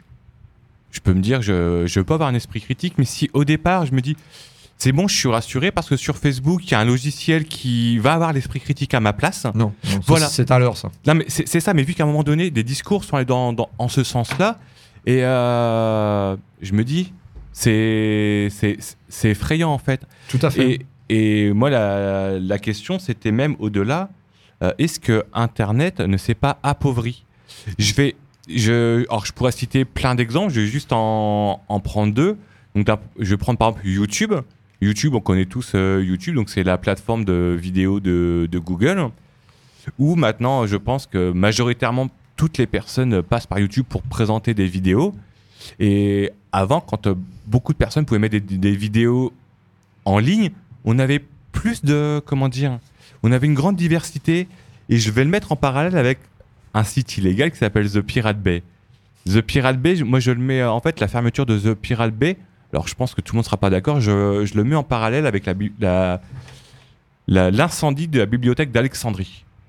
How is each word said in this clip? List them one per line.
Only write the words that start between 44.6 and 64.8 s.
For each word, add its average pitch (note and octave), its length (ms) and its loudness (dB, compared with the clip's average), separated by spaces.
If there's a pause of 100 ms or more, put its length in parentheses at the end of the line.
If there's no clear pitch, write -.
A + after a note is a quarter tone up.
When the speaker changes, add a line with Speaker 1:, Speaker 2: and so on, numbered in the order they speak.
Speaker 1:
vidéos. F#2+ 480 2 (640)
Et G2+ 540 2 (180)
avant, G2 300 0
quand, - 260 -6
euh, G2 80 2 (320)
beaucoup B2+ 260 0
de - 60 -2
personnes C#3 260 0
pouvaient A2 140 0
mettre G#2+ 200 0
des, G2 200 -4
des G2+ 160 2
vidéos A#2 580 0 (720)
en C#3+ 140 2
ligne, F3+ 320 2 (340)
on A2+ 140 2
avait C#3 260 0 (280)
plus A3 320 -2
de, D3 420 2
comment C3+ 220 0
dire, B2+ 300 -2 (440)
on A2+ 100 4
avait B2+ 140 2
une D3+ 80 4
grande F3 220 2
diversité. E3+ 720 0 (420)
Et A#2 80 4
je G#2+ 140 2
vais B2+ 120 2
le D3+ 60 2
mettre G#3 220 -2
en C#3+ 40 2
parallèle C#3+ 400 0
avec C3 220 2 (560)
un G#2+ 100 2
site - 320 -4
illégal G2 360 2
qui - 60 -20
s'appelle G#2 300 2
The G2+ 120 0
Pirate G#2+ 420 -2
Bay. F2 200 0 (640)
The G2+ 140 4
Pirate C3 400 0
Bay, E3 220 2
moi B2+ 180 2
je B2 120 2
le A#2+ 80 -2
mets, C3 200 0
euh, A#2+ 100 0
en A#2 100 0
fait, D#3+ 200 -2
la G2+ 80 0
fermeture A#2+ 380 0
de A2 100 2
The G#2+ 180 0
Pirate A2+ 400 -2
Bay, D#3 220 -2 (360)
alors D#2+ 160 -4
je - 80 -10
pense B2+ 180 -4
que - 60 -2
tout - 140 -6
le A2+ 40 2
monde A#2 60 0
sera G#2 120 -2
pas G2 140 2
d'accord, B2+ 300 2
je, G2+ 440 2
je G#2 120 -4
le G#2+ 80 2
mets C#3+ 100 0
en D3+ 80 0